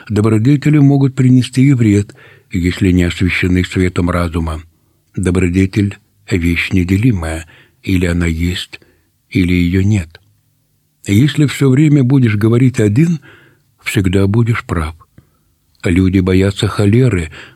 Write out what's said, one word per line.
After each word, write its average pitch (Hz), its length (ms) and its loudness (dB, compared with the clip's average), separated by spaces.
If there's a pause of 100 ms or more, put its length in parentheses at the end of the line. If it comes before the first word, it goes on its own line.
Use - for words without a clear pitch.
Добродетели 113 680 0
могут 139 360 2
принести 127 540 2
и 143 60 4
вред, 104 420 0 (360)
если 90 400 0
не 90 120 2
освещены 90 600 -2
светом 90 440 -2
разума. 82 540 -4 (520)
Добродетель — 92 840 -2 (340)
вещь 85 400 -2
неделимая, 90 760 -2 (360)
или 90 220 -2
она 85 220 -2
есть, 85 520 -6 (500)
или 90 240 0
ее 87 300 0
нет. 98 380 -2 (840)
Если 139 420 2
все 135 220 -2
время 143 340 2
будешь 120 340 2
говорить 120 420 2
один, 139 400 0 (640)
всегда 98 440 0
будешь 113 360 0
прав. 82 320 -6 (880)
Люди 95 360 0
боятся 95 480 0
холеры, 101 600 0 (260)